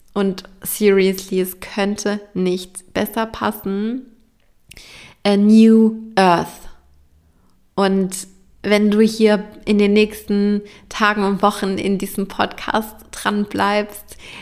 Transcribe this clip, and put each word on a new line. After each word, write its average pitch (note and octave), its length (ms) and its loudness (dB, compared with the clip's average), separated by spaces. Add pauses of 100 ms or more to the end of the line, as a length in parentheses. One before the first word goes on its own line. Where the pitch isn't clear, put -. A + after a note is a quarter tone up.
(140)
und G3 300 -2 (180)
seriously, F#3+ 760 0
es F#3 200 -6
könnte G#3 600 -4 (140)
nicht F#3 580 -6
besser G#3 340 -4
passen, A3 800 -6 (1160)
A G3+ 120 2
New A3 580 6 (220)
Earth. F3+ 320 2 (1300)
Und F#3+ 520 -2 (360)
wenn G#3 280 2
du G#3 100 4
hier G#3+ 440 4 (200)
in G#3+ 140 2
den G3+ 140 4
nächsten G#3 720 0 (260)
Tagen G#3 340 0
und G3 200 -2
Wochen G3+ 360 0
in G3 200 -2
diesem G3 280 -6
Podcast - 680 -6 (160)
dran G#3 320 -4
bleibst, G3+ 720 -4 (260)